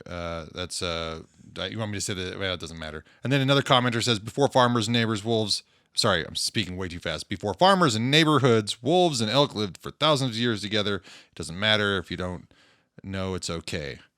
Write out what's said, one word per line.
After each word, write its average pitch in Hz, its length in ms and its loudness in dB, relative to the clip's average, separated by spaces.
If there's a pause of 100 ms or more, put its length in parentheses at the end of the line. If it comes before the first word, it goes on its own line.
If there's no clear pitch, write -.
Uh, 85 440 -8
that's, - 300 -8
uh, 82 380 -6 (500)
you 104 80 -8
want 110 120 -4
me 104 60 -6
to 95 60 -4
say 113 120 -4
that? 92 240 -6
Well, 95 160 -2
it 85 60 -8
doesn't 80 180 -12
matter. 78 260 -12 (200)
And 123 80 0
then 139 80 4
another 139 220 4
commenter 123 400 4
says, 113 160 2
Before 117 300 0
farmers, 120 400 4
neighbors, 113 360 0
wolves, 110 380 0 (320)
sorry, 92 320 2
I'm - 100 -12
speaking 92 400 -4
way 92 120 -6
too 87 100 -10
fast. 80 300 -6
Before 98 260 -4
farmers 180 400 6
and 113 160 0
neighborhoods, 135 720 4
wolves 160 380 2
and 107 100 -2
elk 139 240 2
lived 98 240 -4
for - 120 -12
thousands 135 420 0
of 107 40 -8
years 117 240 -2
together. 104 360 -2
It - 380 -16
doesn't 80 240 -12
matter 104 400 2
if 85 120 -8
you 90 60 -6
don't 90 300 -8 (560)
know, 95 320 -6
it's 90 160 -6
okay. 82 480 -8 (200)